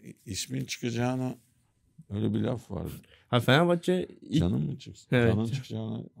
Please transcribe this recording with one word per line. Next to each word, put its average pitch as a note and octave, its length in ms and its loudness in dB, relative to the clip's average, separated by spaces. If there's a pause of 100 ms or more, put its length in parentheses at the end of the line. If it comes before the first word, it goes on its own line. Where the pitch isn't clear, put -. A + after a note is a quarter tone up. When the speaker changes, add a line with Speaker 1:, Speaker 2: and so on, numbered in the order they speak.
(260)
Speaker 1:
ismin B2+ 400 -8
çıkacağına B2 720 -4 (720)
öyle G#2 240 -2
bir A2 60 0
laf A2+ 320 -4
vardı. E2 200 -6 (360)
Speaker 2:
Ha, B2 120 2
Fenerbahçe F3 680 4 (140)
ilk - 180 0
Speaker 1:
Canın G#2 220 2
mı D3 180 -4
çıksın? - 320 -18
Speaker 2:
Evet. A#2+ 220 6
Speaker 1:
Canın G#2+ 120 2
çıkacağına A2+ 580 -6 (160)